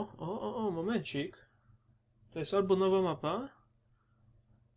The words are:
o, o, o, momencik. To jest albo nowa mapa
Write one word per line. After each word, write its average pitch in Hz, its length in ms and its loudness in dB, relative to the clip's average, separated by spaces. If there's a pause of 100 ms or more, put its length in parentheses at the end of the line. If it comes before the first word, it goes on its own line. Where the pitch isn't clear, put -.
(180)
o, 175 240 -6
o, 214 260 -2
o, 196 40 2
momencik. 165 800 -4 (840)
To 165 60 -6
jest 151 140 -4
albo 190 220 4
nowa 190 260 4
mapa 180 480 -2 (1300)